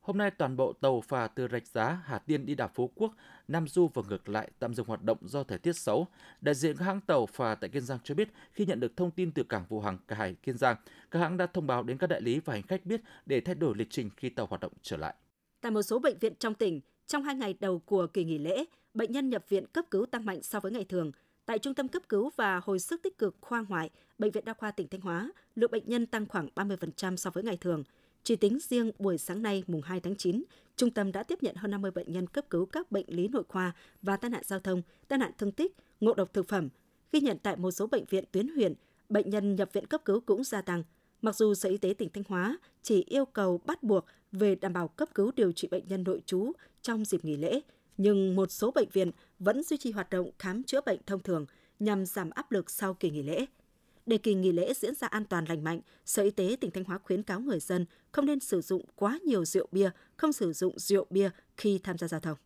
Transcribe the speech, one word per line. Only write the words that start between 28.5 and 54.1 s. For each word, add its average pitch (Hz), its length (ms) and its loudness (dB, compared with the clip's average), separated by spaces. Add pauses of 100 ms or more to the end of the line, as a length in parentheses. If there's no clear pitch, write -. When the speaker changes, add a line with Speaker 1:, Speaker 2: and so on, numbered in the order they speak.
Speaker 2:
riêng 233 300 2
buổi 190 200 0
sáng 190 240 -6
nay, 202 240 0
mùng 160 160 -2
hai 175 180 -4
tháng 185 160 -4
chín, 190 260 0 (340)
trung 240 140 4
tâm 202 220 0
đã 196 100 -4
tiếp - 200 -4
nhận 233 120 -2
hơn 202 160 -4
năm 202 120 -4
mươi 196 80 0
bệnh 175 220 -6
nhân 180 140 -2
cấp - 240 -4
cứu 180 160 2
các 311 260 -8
bệnh 202 160 0
lý 175 200 0
nội 240 200 0
khoa 185 240 -2 (300)
và 196 140 0
tai 233 140 -4
nạn 240 140 -4
giao 190 160 -4
thông, 185 220 0 (260)
tai 269 100 2
nạn 262 200 0
thương 202 140 -2
tích, 359 220 -2 (260)
ngộ 220 140 6
độc 185 180 0
thực 185 160 0
phẩm. 175 200 0 (440)
Ghi 311 80 6
nhận 233 180 2
tại 196 180 -2
một 180 140 0
số 196 160 -2
bệnh 240 180 0
viện 190 280 0
tuyến 208 160 0
huyện, 240 260 2 (340)
bệnh 208 220 2
nhân 202 260 2
nhập 190 160 0
viện - 140 -2
cấp - 180 -2
cứu 208 160 2
cũng 226 240 2
gia 208 180 -4
tăng. 175 200 -2 (400)
Mặc 220 140 0
dù 214 180 6
Sở 196 140 -2
Y 196 100 0
tế 196 200 2
tỉnh 196 140 -4
Thanh 202 160 -8
Hóa 202 300 0 (240)
chỉ 202 200 4
yêu 269 220 2
cầu 185 340 2
bắt 320 240 -4
buộc 202 220 4 (280)
về 196 220 4
đảm 185 180 -4
bảo 170 160 -2
cấp - 260 -4
cứu 214 220 2
điều 190 160 4
trị - 180 -4
bệnh - 180 -4
nhân 190 160 -2
nội 185 220 -2
trú 202 260 0 (300)
trong 226 220 -2
dịp 180 200 -2
nghỉ 151 120 -2
lễ, 175 240 0 (360)
nhưng 190 400 4
một 190 140 2
số 220 200 0
bệnh 254 220 2
viện 185 180 2 (280)
vẫn 220 240 2
duy 320 140 -2
trì 247 160 -4
hoạt 202 180 -4
động 180 280 0
khám 196 240 -4
chữa 269 180 0
bệnh 226 260 -2
thông 196 140 -2
thường 165 260 -2 (320)
nhằm 202 280 2
giảm 180 240 -4
áp - 220 -6
lực 190 180 0
sau 190 240 -2
kỳ 175 160 0
nghỉ 147 120 -4
lễ. 165 240 -2 (600)
Để 226 120 4